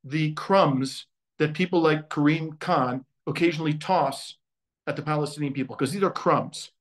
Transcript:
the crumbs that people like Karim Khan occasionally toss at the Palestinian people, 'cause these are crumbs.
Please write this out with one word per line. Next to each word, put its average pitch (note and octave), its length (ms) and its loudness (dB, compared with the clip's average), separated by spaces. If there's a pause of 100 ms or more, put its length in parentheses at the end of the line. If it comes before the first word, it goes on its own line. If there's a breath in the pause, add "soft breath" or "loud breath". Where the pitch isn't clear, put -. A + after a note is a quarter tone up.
the D#3 300 -2
crumbs C#3+ 720 2 (340)
that D3+ 120 2
people F3+ 280 2
like D#3 280 2
Karim D#3 440 0
Khan C3+ 520 0 (220)
occasionally D#3 480 0
toss D3+ 600 -2 (500)
at C#3+ 80 -4
the D3 80 -8
Palestinian D3 520 -4
people, C3+ 200 -6
'cause C3 160 -2
these G3 140 0
are F3 60 2
crumbs. - 600 -2 (100)